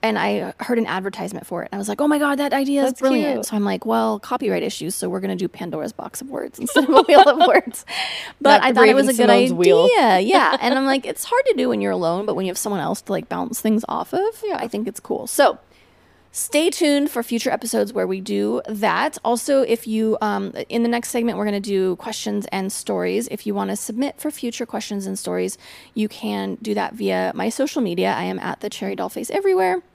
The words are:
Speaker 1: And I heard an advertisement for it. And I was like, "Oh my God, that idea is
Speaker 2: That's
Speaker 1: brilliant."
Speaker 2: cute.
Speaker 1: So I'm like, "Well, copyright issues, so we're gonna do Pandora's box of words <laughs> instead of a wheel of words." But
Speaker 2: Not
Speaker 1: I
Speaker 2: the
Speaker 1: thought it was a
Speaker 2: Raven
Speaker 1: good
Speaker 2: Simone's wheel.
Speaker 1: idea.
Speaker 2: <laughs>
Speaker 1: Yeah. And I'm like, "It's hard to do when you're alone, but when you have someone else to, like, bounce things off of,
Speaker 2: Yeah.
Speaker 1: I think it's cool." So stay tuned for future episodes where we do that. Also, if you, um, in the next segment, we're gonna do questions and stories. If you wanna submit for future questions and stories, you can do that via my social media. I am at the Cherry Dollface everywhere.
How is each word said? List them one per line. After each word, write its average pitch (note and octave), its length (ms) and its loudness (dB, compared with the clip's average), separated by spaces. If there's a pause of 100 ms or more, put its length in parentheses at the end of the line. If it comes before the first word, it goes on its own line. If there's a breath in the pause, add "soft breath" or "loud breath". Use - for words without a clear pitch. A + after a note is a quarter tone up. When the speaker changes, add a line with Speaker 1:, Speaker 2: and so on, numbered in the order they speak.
Speaker 1:
And A3 160 0
I F#3+ 420 -2
heard A#3+ 180 -2
an A3+ 80 0
advertisement F#3+ 600 -6
for F3 160 -6
it. - 100 -10
And G#3+ 40 -8
I G3+ 40 -6
was G3+ 80 -6
like, G#3 140 -4
"Oh D4 40 2
my D4 120 2
God, C#4+ 200 0
that C#4+ 140 -2
idea C#4 300 0
is C4 80 2
Speaker 2:
That's B3+ 100 -8
Speaker 1:
brilliant." C4 360 2
Speaker 2:
cute. A3 100 -6
Speaker 1:
So A3 100 -4
I'm G3+ 80 2
like, G3 220 -4
"Well, A3 340 0
copyright G#3+ 420 -2
issues, D#3+ 320 -6
so F#3 140 -6
we're F#3 120 -4
gonna F#3+ 140 -4
do F3+ 140 -4
Pandora's D#3+ 460 -8
box - 260 -12
of C4 80 -14
words - 300 -8
<laughs> - 20 -10
instead C#4+ 240 2
of C4 100 -2
a C4+ 80 10
wheel E4+ 240 8
of D#4+ 220 6
words." - 380 2 (520 loud breath)
But C#4+ 200 6
Speaker 2:
Not - 60 4
Speaker 1:
I B3+ 80 4
Speaker 2:
the - 80 2
Speaker 1:
thought A3+ 100 10
it - 40 8
was C4+ 120 6
a C4 60 4
Speaker 2:
Raven A#3 140 4
Speaker 1:
good - 60 8 (160)
Speaker 2:
Simone's - 60 0
wheel. G4 320 6
Speaker 1:
idea. C#4 340 6
Speaker 2:
<laughs> A3+ 140 2
Speaker 1:
Yeah. C4+ 260 4
And B3 140 0
I'm C4+ 100 0
like, C4+ 220 0
"It's - 180 -8
hard B4+ 220 0
to A#4 100 2
do B3+ 140 0
when G#3+ 100 0
you're G3 120 0
alone, F3+ 340 0
but - 80 -2
when F#3+ 100 -2
you F#3 60 -2
have F3+ 80 -6
someone G3+ 240 -4
else F3 180 -4
to, - 120 -6
like, E3 180 -4
bounce F3 320 -6
things A3 260 2
off - 240 -4
of, G#4 320 -2
Speaker 2:
Yeah. G4 160 -4
Speaker 1:
I - 80 -8
think G#3+ 180 -6
it's - 140 -10
cool." - 260 -6
So B3+ 320 2 (720 soft breath)
stay - 380 0
tuned C#4+ 420 2
for A#3 120 -4
future A#3 280 -2
episodes A3 440 -2
where F#3 120 0
we F#3+ 140 -4
do G#3 480 -2
that. G#3+ 560 0
Also, C4+ 380 2
if A3+ 260 0
you, A3 320 0
um, G3+ 320 -2 (160)
in A#3 140 0
the A#3 60 2
next A#3+ 200 -2
segment, A#3 300 -2
we're G#3 80 -2
gonna G#3 120 -2
do F#3+ 380 0
questions G#3 560 -6
and F#3+ 180 -4
stories. F#3+ 600 -4
If - 160 -8
you G#3 80 -2
wanna G3 200 -2
submit A#3+ 460 -6
for D4+ 100 -4
future A#3+ 360 -8
questions G3+ 400 -6
and F#3+ 120 -6
stories, F#3 380 -4 (380 loud breath)
you G#3+ 140 -2
can G3 520 -6
do A3 140 -4
that G3 200 -2
via F#3 400 -2
my F#3+ 140 -4
social C#4 320 -2
media. F#3 360 0
I F3 80 -4
am F#3 140 -4
at - 220 -8
the G#3 80 -8
Cherry G3 260 -6
Dollface F#3+ 360 -8
everywhere. F#4 500 2 (140)